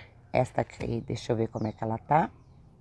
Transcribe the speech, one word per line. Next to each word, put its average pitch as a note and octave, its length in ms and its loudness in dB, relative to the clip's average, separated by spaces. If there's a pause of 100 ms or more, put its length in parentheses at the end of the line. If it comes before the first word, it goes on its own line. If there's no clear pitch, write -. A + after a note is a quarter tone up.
(340)
Esta B2+ 260 2
aqui, A#2+ 400 -4
deixa A2+ 320 -6
eu A2+ 60 2
ver A2+ 100 2
como A2 180 -4
é G#2+ 60 0
que - 100 -12
ela A2+ 160 -2
tá. D#3+ 320 2 (520)